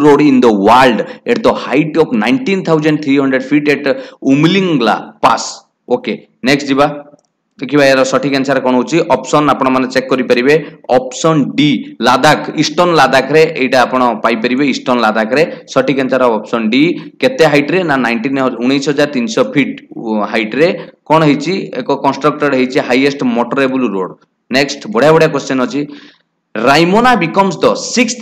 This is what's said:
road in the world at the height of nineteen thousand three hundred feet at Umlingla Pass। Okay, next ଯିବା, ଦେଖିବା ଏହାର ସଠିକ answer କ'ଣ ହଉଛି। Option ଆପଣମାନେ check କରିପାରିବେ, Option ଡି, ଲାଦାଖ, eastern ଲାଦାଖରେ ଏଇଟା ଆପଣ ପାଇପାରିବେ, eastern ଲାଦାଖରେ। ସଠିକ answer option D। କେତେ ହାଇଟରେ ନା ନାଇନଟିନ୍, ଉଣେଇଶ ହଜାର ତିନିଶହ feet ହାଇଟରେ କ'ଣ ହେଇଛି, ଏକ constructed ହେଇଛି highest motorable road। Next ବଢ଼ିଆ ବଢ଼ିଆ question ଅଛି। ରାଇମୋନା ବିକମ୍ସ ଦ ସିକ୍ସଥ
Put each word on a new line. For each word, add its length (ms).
road 180
in 200
the 120
world 520
at 160
the 100
height 460
of 140
nineteen 520
thousand 380
three 160
hundred 240
feet 260
at 160
Umlingla 760
Pass। 260
Okay, 240
next 240
ଯିବା, 160
ଦେଖିବା 260
ଏହାର 180
ସଠିକ 260
answer 260
କ'ଣ 140
ହଉଛି। 180
Option 300
ଆପଣମାନେ 400
check 160
କରିପାରିବେ, 440
Option 400
ଡି, 120
ଲାଦାଖ, 360
eastern 380
ଲାଦାଖରେ 420
ଏଇଟା 240
ଆପଣ 140
ପାଇପାରିବେ, 480
eastern 340
ଲାଦାଖରେ। 360
ସଠିକ 300
answer 180
option 240
D। 100
କେତେ 320
ହାଇଟରେ 260
ନା 160
ନାଇନଟିନ୍, 340
ଉଣେଇଶ 260
ହଜାର 260
ତିନିଶହ 280
feet 220
ହାଇଟରେ 360
କ'ଣ 200
ହେଇଛି, 260
ଏକ 80
constructed 560
ହେଇଛି 180
highest 320
motorable 460
road। 160
Next 300
ବଢ଼ିଆ 200
ବଢ଼ିଆ 200
question 340
ଅଛି। 120
ରାଇମୋନା 580
ବିକମ୍ସ 400
ଦ 40
ସିକ୍ସଥ 300